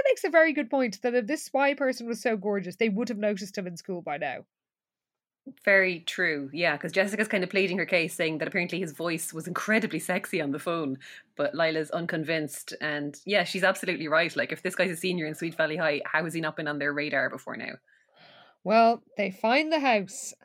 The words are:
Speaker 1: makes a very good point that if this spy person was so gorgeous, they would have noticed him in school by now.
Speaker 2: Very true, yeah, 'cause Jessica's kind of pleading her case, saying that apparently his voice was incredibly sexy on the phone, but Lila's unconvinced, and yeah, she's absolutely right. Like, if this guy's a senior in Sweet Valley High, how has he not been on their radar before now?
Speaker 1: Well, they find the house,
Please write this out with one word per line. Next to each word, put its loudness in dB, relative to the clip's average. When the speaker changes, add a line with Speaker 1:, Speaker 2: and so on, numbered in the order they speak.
Speaker 1:
makes 2
a 0
very 6
good -2
point 0
that 0
if 2
this -2
spy 2
person -2
was -6
so 2
gorgeous, -4
they 2
would 0
have -6
noticed -2
him -4
in -10
school -8
by -6
now. -6
Speaker 2:
Very 6
true, -2
yeah, 2
'cause -6
Jessica's 0
kind 0
of -4
pleading 0
her 0
case, 0
saying 0
that -4
apparently -2
his -4
voice -4
was -8
incredibly 0
sexy -2
on 0
the -2
phone, -4
but 0
Lila's 0
unconvinced, -4
and -6
yeah, 2
she's -4
absolutely 2
right. 2
Like, 0
if -8
this -4
guy's 2
a -4
senior -2
in -6
Sweet -6
Valley 0
High, 2
how 0
has -6
he -4
not -4
been -6
on -4
their 0
radar 0
before -10
now? -10
Speaker 1:
Well, 6
they 0
find 2
the 2
house, 0